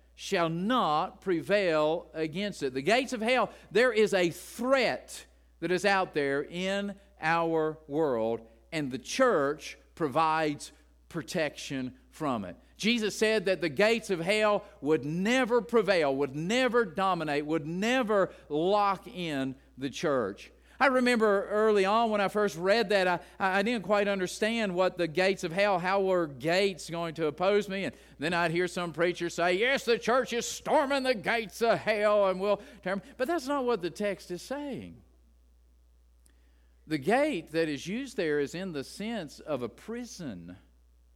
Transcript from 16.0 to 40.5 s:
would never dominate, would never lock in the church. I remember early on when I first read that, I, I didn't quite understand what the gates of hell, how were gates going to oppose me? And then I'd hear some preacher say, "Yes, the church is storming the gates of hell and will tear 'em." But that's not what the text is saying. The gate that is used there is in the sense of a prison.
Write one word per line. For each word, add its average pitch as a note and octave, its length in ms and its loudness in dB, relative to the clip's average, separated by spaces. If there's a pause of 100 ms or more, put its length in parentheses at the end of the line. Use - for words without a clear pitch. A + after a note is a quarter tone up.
would C#3 220 -2
never A#3 480 0
dominate, D#3+ 600 -2
would D3+ 200 -2
never G#3 640 0 (200)
lock F#3+ 560 2
in C#3 480 -4 (240)
the C3 100 -4
church. B2 600 -2 (280)
I C#4+ 80 6
remember A#3+ 600 4
early G#3 380 2
on A3 240 2
when G#3 100 0
I F#3+ 80 2
first G3+ 300 0
read G3 320 2
that, F#3+ 180 4
I, F3 120 2 (180)
I G3 240 0
didn't A3 220 -2
quite G3+ 240 2
understand G3+ 680 -2
what F#3 240 2
the E3+ 100 0
gates F#3 340 0
of E3+ 100 -4
hell, G3 260 2
how F#3 240 0
were F3+ 240 2
gates D#3+ 640 -2
going E3+ 240 -6
to D#3 140 0
oppose G3 380 2
me? F#3+ 180 -4
And C#3 100 -4 (240)
then E3 160 -2
I'd E3+ 160 2
hear F3 180 0
some F3 240 -6
preacher E3+ 380 0
say, F3+ 280 0
"Yes, B3+ 260 0
the A#3 120 2
church A#3 380 0
is A#3 120 -2
storming C#4 580 0
the B3+ 100 2
gates G#3+ 480 -4
of A3 160 4
hell G#3 500 2
and F#3 120 -2
will G3+ 200 0 (220)
tear F3+ 100 -2
'em." G3+ 100 -4 (140)
But B3+ 120 -2
that's D#4+ 180 -2
not C#4 180 -2
what A#3+ 160 0
the E3+ 100 -4
text G3+ 400 -6
is F3 120 -10
saying. A#3 540 -10 (1900)
The D3+ 120 -4
gate F3 540 0
that E3 160 0
is C#3+ 180 -6
used A#3 320 -8
there D3+ 220 0
is C#3+ 140 -4
in F#3 180 -8
the C3+ 120 -6
sense G3+ 560 -10
of C3+ 220 -6
a A#2 60 -4
prison. C3 880 -12 (600)